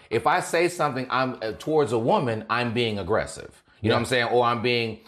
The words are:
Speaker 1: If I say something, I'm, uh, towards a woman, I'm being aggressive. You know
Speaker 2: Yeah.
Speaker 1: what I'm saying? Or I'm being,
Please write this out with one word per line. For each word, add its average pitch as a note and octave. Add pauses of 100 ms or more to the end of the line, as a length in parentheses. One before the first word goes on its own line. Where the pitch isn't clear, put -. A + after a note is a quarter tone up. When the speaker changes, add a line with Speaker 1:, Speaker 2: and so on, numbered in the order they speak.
Speaker 1:
If A#2
I E3
say E3+
something, D3
I'm, B2+
uh, A2
towards D3+
a A#2+
woman, A#2+
I'm A#2+
being A2+
aggressive. - (200)
You G#2
know A#2+
Speaker 2:
Yeah. -
Speaker 1:
what A#2+
I'm A#2
saying? B2
Or A#2+
I'm A#2
being, A#2